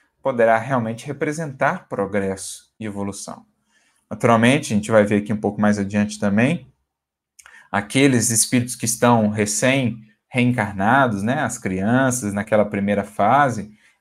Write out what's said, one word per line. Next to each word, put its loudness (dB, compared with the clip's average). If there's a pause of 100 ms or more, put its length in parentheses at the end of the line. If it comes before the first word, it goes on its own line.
(220)
poderá 2
realmente -4
representar -4
progresso -6
e -8
evolução. -10 (640)
Naturalmente, 2
a 0
gente -4
vai 6
ver 0
aqui -6
um -4
pouco -4
mais 2
adiante -2
também, 0 (1000)
aqueles 2
espíritos 0
que -10
estão 2
recém-reencarnados, 0
né, -2
as -4
crianças, 0
naquela 2
primeira -2
fase, 0 (240)